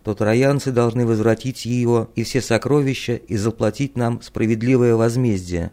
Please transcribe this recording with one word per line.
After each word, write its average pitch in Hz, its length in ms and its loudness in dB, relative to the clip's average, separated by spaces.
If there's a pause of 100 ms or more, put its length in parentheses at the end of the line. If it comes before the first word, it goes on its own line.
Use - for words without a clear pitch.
то 107 100 -4
троянцы 127 580 0
должны 120 360 2
возвратить 113 580 0
его 117 480 0
и 117 80 -4
все 117 200 -2
сокровища 131 760 0
и - 220 -6
заплатить 110 600 -2
нам 120 240 -2
справедливое 117 760 2
возмездие, 104 760 0